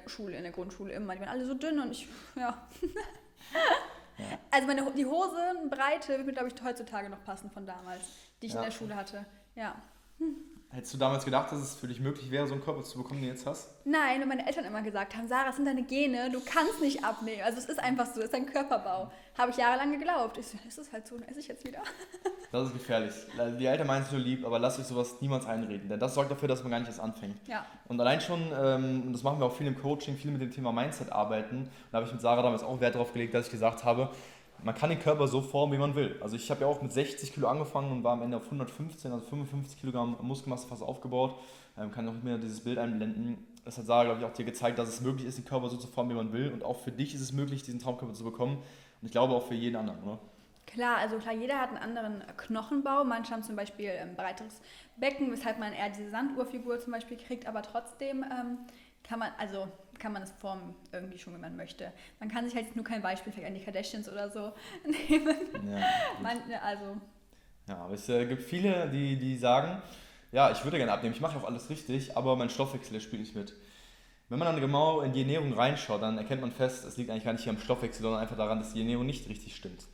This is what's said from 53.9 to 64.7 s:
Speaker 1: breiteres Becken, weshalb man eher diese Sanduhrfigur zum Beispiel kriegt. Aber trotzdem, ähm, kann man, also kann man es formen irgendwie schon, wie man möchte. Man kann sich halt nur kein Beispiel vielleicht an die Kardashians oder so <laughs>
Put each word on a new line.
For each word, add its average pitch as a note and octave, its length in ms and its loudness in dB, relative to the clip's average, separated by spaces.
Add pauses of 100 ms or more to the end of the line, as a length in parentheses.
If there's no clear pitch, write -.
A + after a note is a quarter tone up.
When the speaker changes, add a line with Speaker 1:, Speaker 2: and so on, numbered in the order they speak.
Speaker 1:
breiteres F#3 460 -6 (340)
Becken, C#4 340 0
weshalb A3+ 300 -2
man G#3 140 -4
eher G3+ 160 -2
diese G#3 220 -8
Sanduhrfigur A#3+ 680 -2
zum A#3+ 140 -6
Beispiel A3+ 240 -8
kriegt. - 280 -8
Aber G#3+ 160 -4
trotzdem, C4+ 640 -4
ähm, B3 360 -4 (440)
kann A3+ 160 -6
man, A3+ 180 -2
also G3 300 -4 (320)
kann G#3+ 140 -6
man G3 80 -6
es F#3+ 100 -12
formen F#3 420 -8 (200)
irgendwie F3+ 240 -10
schon, F3 180 -14
wie E3+ 40 -14
man E3+ 180 -10
möchte. F#3 340 -10 (300)
Man G#3+ 80 -6
kann A#3 160 -2
sich A#3+ 100 -4
halt A3+ 200 -4
nur A3+ 100 -4
kein A3 160 -4
Beispiel F#3+ 320 -2
vielleicht F3 160 -8
an F#3+ 60 -6
die G3 100 -10
Kardashians G#3 420 -6
oder G3+ 220 -4
so G#3+ 240 -6 (160)
<laughs> F#4 160 -12